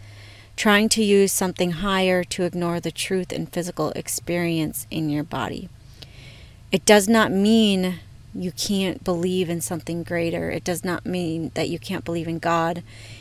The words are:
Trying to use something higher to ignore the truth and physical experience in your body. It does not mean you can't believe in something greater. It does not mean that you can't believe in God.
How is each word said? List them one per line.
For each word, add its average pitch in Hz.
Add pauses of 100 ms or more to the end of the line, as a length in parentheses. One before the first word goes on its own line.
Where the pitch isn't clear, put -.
(560)
Trying 214
to 220
use 196
something 180
higher 185
to -
ignore 175
the 165
truth 185
and 160
physical 170
experience -
in 160
your 147
body. 135 (1040)
It 190
does 208
not 220
mean 196 (340)
you 185
can't 196
believe 180
in 170
something 170
greater. 165
It 165
does 180
not 180
mean 165
that 160
you 165
can't -
believe 170
in 165
God. 170 (380)